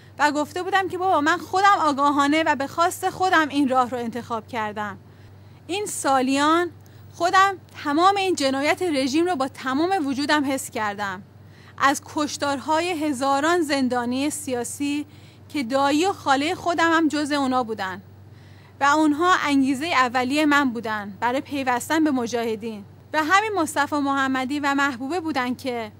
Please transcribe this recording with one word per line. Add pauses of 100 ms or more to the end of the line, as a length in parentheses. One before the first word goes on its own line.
(180)
و
گفته
بودم
که
بابا،
من
خودم
آگاهانه
و
به
خواست
خودم
این
راه
رو
انتخاب
کردم. (680)
این
سالیان (440)
خودم (260)
تمام
این
جنایت
رژیم
رو
با
تمام
وجودم
حس
کردم، (560)
از (120)
کشتارهای
هزاران
زندانی
سیاسی (420)
که
دایی
و
خاله
خودم
هم
جز
اونا
بودن (800)
و
اونها (100)
انگیزهٔ
اولیهٔ
من
بودن
برای
پیوستن
به
مجاهدین. (280)
و
همین
مصطفی
محمدی
و
محبوبه
بودن
که